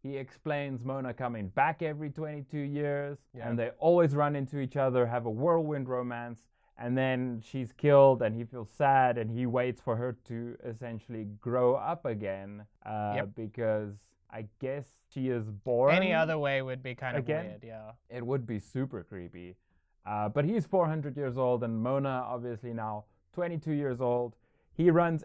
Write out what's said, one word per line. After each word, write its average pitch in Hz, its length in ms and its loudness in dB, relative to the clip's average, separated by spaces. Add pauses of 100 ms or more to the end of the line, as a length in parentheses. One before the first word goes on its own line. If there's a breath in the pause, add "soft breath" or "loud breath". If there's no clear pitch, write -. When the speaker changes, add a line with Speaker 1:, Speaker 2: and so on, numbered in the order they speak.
Speaker 1:
he 135 140 -8
explains 135 640 -4
Mona 131 300 -4
coming 117 360 -6
back 151 340 0
every 151 260 -4
twenty-two 151 500 -8
years, 143 600 -2 (160)
Speaker 2:
Yeah. 120 160 -8
Speaker 1:
and 117 80 0
they 117 200 0
always 165 360 6
run 147 200 2
into 139 260 -4
each 131 180 -4
other, 127 280 4
have 117 200 -2
a 113 40 -2
whirlwind 151 600 0
romance, 120 580 -6 (300)
and 123 180 -2
then 127 480 0
she's 131 280 -8
killed 139 500 8
and 110 140 0
he 117 80 -6
feels 117 260 -12
sad 135 480 4
and 110 120 -2
he 123 160 -2
waits 123 340 0
for 117 160 -2
her 123 200 -4 (120)
to 117 360 -8
essentially 113 600 -10 (160)
grow 123 340 4
up 139 300 -4
again, 104 640 -6 (180)
uh, 104 320 -4
Speaker 2:
Yep. 101 180 -4
Speaker 1:
because 107 600 -2 (360)
I 113 160 -12 (140)
guess 135 260 -6 (220)
she 131 200 -4
is 113 220 -2
born 123 440 4
Speaker 2:
Any 185 180 4
other 160 260 2
way 139 220 0
would 131 220 -6
be 127 120 -8
kind 123 220 -6
of 143 80 0
Speaker 1:
again. 113 220 -2
Speaker 2:
weird, 107 180 -14
yeah. 110 280 -14 (180)
Speaker 1:
It 120 160 -8
would 127 200 -2
be 110 120 -4
super 127 440 -6
creepy. 87 540 -14 (480)
Uh, 104 240 -2
but 143 160 0
he's 190 220 0
four 180 200 2
hundred 151 300 -4
years 135 220 -4
old 123 260 2
and 113 180 -2
Mona, 131 460 0
obviously 120 460 -8
now 107 300 -6 (280)
twenty-two 170 400 -4
years 139 280 -2
old. 123 360 0 (360)
He 175 180 6
runs 165 340 4